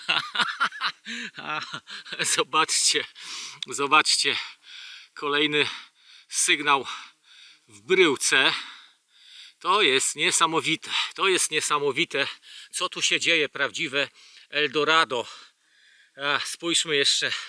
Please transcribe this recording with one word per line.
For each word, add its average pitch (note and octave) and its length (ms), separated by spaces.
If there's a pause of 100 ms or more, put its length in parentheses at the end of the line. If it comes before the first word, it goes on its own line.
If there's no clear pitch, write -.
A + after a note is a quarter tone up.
(2250)
<laughs> D#3 160
Zobaczcie, D#3 720 (640)
zobaczcie. C#3 720 (760)
Kolejny D3 540 (600)
sygnał C#3+ 580 (800)
w G#2 140
bryłce. D3+ 720 (1080)
To F#3+ 220
jest C3+ 340
niesamowite. D#3+ 760 (240)
To F3+ 120
jest F#3 240
niesamowite, C#3+ 760 (440)
co F3+ 180
tu F3 120
się E3+ 180
dzieje. D#3 300
Prawdziwe C#3 600 (400)
Eldorado. D3 760 (960)
A, C#3 240
spójrzmy E3 500
jeszcze C#3 360 (180)